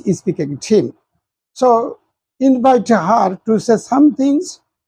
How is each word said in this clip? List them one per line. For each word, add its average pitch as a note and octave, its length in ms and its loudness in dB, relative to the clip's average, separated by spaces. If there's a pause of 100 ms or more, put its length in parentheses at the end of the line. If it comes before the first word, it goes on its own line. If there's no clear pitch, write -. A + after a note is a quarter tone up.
(180)
speaking D3 400 -6
team. E3+ 360 0 (600)
So A#3+ 460 0 (400)
invite B3+ 500 2
her G3 560 0
to A3 140 0
say A3+ 180 0
some C#4 360 2
things C#4 460 -4 (280)